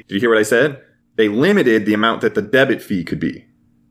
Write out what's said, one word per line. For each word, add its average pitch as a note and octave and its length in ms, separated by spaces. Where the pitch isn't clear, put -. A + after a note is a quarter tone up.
did - 80
you G2+ 100
hear A#2+ 80
what A2+ 80
I G#2+ 60
said? C3 380
They A2 120
limited B2 580
the G#2 100
amount A2 260
that A2+ 140
the G#2 60
debit B2+ 400
fee F#2 220
could D#2 160
be. D2 240